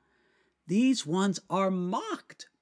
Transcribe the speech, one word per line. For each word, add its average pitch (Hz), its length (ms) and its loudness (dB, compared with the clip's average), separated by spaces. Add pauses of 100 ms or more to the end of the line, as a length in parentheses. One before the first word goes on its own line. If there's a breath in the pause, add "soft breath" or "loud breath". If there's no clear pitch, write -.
(640)
these 240 400 2
ones 185 420 0
are 190 220 0
mocked 196 760 -6 (140)